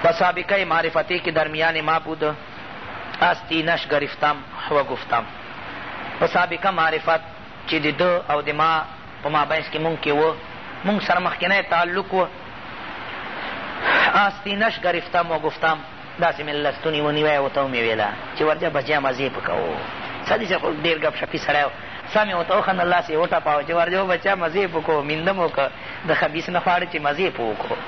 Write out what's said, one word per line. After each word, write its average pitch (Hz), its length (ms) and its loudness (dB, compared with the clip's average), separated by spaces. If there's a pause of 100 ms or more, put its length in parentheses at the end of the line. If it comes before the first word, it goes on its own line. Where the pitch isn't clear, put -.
په 170 80 6
سابقه 180 540 2
معرفتي 165 540 0
کې 170 100 -2
درمیان 156 520 2
ما 156 180 2
بود، 156 360 -2 (840)
آستینش 165 680 2
گرفتم 147 480 0 (360)
و 143 120 4
گفتم. 123 400 -2 (960)
په 165 80 4
سابقه 175 440 2
معرفت 160 500 2 (460)
چې - 60 -2
د 147 240 0
ده 175 320 4
او 147 120 2
د 143 80 -4
ما 156 340 2 (400)
په 143 60 -2
مابینځ 151 440 0
کې 156 40 -2
مونږ 160 260 0
کې 151 80 2
و، 156 240 4 (500)
مونږ 202 220 0
سره 226 120 4
مخکینی 180 420 2
تعلق 175 520 0
و. 185 140 4 (1900)
آستینش 202 680 2
گرفتم 170 520 0
و 160 80 0
گفتم، 160 380 0 (440)
داسې 165 200 2
مې 151 80 -6
لستونی 147 520 0
ونیوی، 151 360 4
ورته 139 260 2
ومې 131 120 -2
ویله 110 340 2 (280)
چې - 40 0
ورځه 156 340 2
بچیا 147 240 2
مزې 135 360 0
په 95 120 -6
کوو. 85 280 0 (500)
سړي 220 240 0
صاحب 175 120 2
خو 170 120 0 (100)
ډېر 165 200 2
ګپ 151 120 2
شپي - 220 -4
سړی 147 280 2
و. 135 40 0 (440)
سم 214 160 4
یې 190 40 -4
ورته 175 240 2
وخندل، 185 300 2
لاس 175 220 2
یې 156 60 0
وټپاوه 156 520 2
چې 165 40 -4
ورځه 175 420 2
بچیا 196 220 2
مزې 180 380 0
په 160 80 0
کوو، 156 200 2
مینده 156 320 0
مو 175 160 2
که 139 200 0 (380)
د 160 60 4
خبیث 156 360 0
نه 180 100 2
خواړه 175 340 2
چې 165 60 -2
مزې 147 380 0
په - 40 -2
وکړو. 110 360 -2 (100)